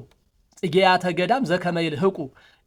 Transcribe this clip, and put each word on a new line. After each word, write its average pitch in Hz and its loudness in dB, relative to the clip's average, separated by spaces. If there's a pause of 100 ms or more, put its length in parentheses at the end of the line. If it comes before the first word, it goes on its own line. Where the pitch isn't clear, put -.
(580)
ጽጌያተ 185 2
ገዳም 180 0
ዘከመ 175 -2
ይልህቁ 165 -2 (500)